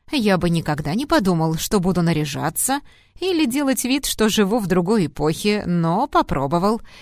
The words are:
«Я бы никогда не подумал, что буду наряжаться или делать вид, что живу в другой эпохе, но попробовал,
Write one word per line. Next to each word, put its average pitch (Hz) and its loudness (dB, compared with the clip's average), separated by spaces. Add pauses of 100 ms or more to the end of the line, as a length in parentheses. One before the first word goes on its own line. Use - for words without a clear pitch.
(100)
«Я 208 2
бы 175 0
никогда 151 -2
не 269 -2
подумал, 175 2
что 208 0
буду 175 0
наряжаться 151 -2 (380)
или 349 0
делать 262 0
вид, 269 0
что - 0
живу 208 2
в 202 -4
другой 180 2
эпохе, 165 -2
но 175 0
попробовал, 185 0 (200)